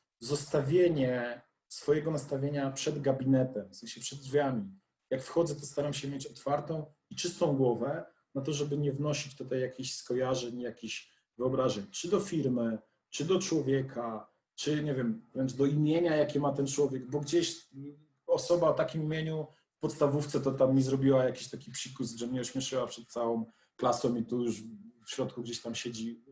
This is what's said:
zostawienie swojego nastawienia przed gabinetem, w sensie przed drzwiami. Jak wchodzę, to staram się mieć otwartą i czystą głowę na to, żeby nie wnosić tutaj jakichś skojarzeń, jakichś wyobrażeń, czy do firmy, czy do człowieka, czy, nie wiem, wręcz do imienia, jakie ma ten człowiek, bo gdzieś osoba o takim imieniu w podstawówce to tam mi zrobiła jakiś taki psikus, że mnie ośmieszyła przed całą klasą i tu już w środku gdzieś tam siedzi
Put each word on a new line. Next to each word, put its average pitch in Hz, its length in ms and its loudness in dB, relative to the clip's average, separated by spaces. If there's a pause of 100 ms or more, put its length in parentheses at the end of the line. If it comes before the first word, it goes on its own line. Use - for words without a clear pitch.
(180)
zostawienie 135 1200 2 (260)
swojego 151 420 0
nastawienia 143 600 -2
przed 147 320 -4
gabinetem, 131 680 2
w - 60 -20
sensie - 240 -14
przed - 180 -10
drzwiami. 131 460 0 (460)
Jak 131 120 -2
wchodzę, 156 320 0
to 139 60 -12
staram 147 320 -4
się 139 160 -6
mieć 139 180 -6
otwartą 147 600 -4 (240)
i - 60 -14
czystą 165 400 0
głowę 131 480 2 (300)
na 135 80 -2
to, 151 100 -2
żeby 143 260 -2
nie 143 140 0
wnosić 147 440 -2
tutaj 131 240 -4
jakichś 127 340 -4
skojarzeń, 123 680 -2
jakichś - 520 -10 (260)
wyobrażeń, 127 520 0
czy - 180 -6
do 185 120 4
firmy, 120 580 0 (320)
czy - 140 -4
do 185 140 2
człowieka, 131 920 -2 (240)
czy, 151 300 0
nie 143 100 0
wiem, 120 400 -2
wręcz 131 180 0
do 135 140 4
imienia, 151 500 4
jakie 147 240 2
ma 143 120 2
ten 139 140 0
człowiek, 131 440 0
bo 147 100 -2
gdzieś - 480 0 (580)
osoba 170 420 4
o 147 60 6
takim 156 280 0
imieniu 156 440 -2 (300)
w - 40 -16
podstawówce 143 600 2
to 131 120 0
tam 135 220 6
mi 135 80 8
zrobiła 135 420 6
jakiś - 240 -2
taki - 220 -12
psikus, 117 460 -8
że 117 100 -6
mnie 127 140 -2
ośmieszyła 127 460 -2
przed 117 220 -12
całą 117 420 0 (260)
klasą 123 400 2
i 113 80 0
tu 123 200 -2
już 104 180 -2 (440)
w - 40 -14
środku 123 320 -4
gdzieś 117 200 -8
tam 117 120 -6
siedzi 117 580 -6